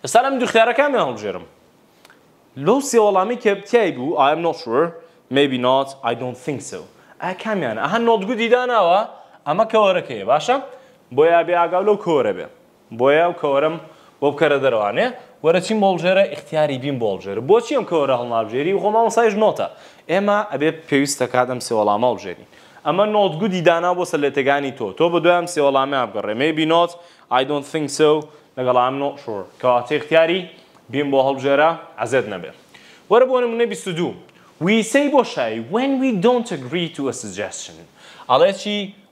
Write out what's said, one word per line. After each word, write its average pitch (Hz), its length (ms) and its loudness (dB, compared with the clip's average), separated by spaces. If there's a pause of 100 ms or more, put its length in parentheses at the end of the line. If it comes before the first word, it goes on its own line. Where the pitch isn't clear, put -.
ئێستا 214 220 2
لەم 269 140 -2
دوو 240 100 0
اختیارەکانیان 240 580 2
هەڵبژێرم. 101 400 -8 (1200)
لەو 233 120 4 (100)
سێ 233 180 2
وەڵامی 208 380 0
کە 202 80 4 (160)
تیای 214 280 2
بوو، 135 300 -4
I - 80 4
am 165 120 -4
not 156 160 -2
sure, 127 240 0 (520)
maybe 135 200 2 (100)
not, 135 200 2 (220)
I - 100 -2
don't 123 260 -8
think 139 140 -6 (100)
so. 92 100 -12 (400)
ئایا 185 140 -6 (100)
کامیانە؟ 151 400 -4
ئەها 180 140 -2 (100)
نۆت 220 200 2
گوتی 233 260 -2
داناوە، 226 460 2 (460)
ئەمە 175 260 0
کەوەرەکەیە، 180 580 2
باشە؟ 151 260 2 (600)
بۆیە 170 300 6
بێ 175 140 0
ئاگاو 170 280 0
لەو 208 160 4
کەوەرە 131 340 2
بێ. 78 80 -10 (520)
بۆیە 143 280 4
ئەو 175 140 -2
کەوەرەم 147 360 0 (440)
بۆ 139 120 0
بکەرە 147 320 2
دەرەوانێ. 117 420 0 (360)
وەرە 170 240 2
چیم 220 140 -2
بۆ 196 100 2
هەڵبژێرە؟ 185 420 2
ئیختیاری 147 460 -2
بیم 139 220 -4
بۆ 113 100 -2
هەڵبژێرە. 98 380 -6
بۆچی 233 280 2
ئەم 226 140 -2
کەوەرە 143 300 2
هەڵنابژێری؟ 120 520 -2 (100)
خۆ 196 140 0
مامۆستایش 226 380 2 (100)
نۆتە. 151 220 0 (440)
ئێمە 202 280 2 (140)
ئەبێ 147 180 0 (180)
پێویستە 139 440 0
کات 127 200 0
ئەم 123 140 -6
سێ - 120 -6
وەڵامە 104 320 2
هەڵبژێرین. 98 380 -10 (380)
ئەمە 175 180 0 (100)
نۆت 202 260 2
گودی 185 280 -4
دانا 170 260 2
بۆ 180 160 -2
سەرلێتەکانی 143 680 0
تۆ. 113 80 -6 (120)
تۆ 160 140 4
بە 175 100 0
دوای 175 180 4
ئەم 165 120 -6
سێ 151 140 -2
وەڵامە 135 400 2
بگەڕێ. 101 360 -6
Maybe 156 220 0 (100)
not, 170 160 2 (400)
I 127 200 2
don't 143 220 -4
think 156 140 -4 (120)
so، 156 120 6 (460)
لەگەڵ 127 200 0 (100)
I'm 135 180 -2
not 139 100 -4 (100)
sure. 101 200 -8 (160)
کەواتە 123 320 0
اختیاری 160 480 2 (520)
بیم 143 200 -2
بۆ 135 140 4
هەڵبژێرە، 139 440 2 (300)
ئەزێت 117 320 0
نەبێ. 90 180 -10 (600)
وەرە 240 200 6
بۆ 262 120 0
نمونەی 233 240 -2
بیست - 220 -10
و 185 40 -4
دوو. 160 200 -4 (480)
We 185 220 2
say 277 220 0 (100)
بۆ 262 100 4
شای، 113 300 -4 (200)
when 262 160 -2 (120)
we 262 80 0 (160)
don't 240 220 2 (100)
agree 151 380 -6
to 147 120 -8
a 120 40 -4
suggestion. 95 640 -12 (540)
ئەڵێ 156 220 4 (100)
چی؟ 208 320 -6 (180)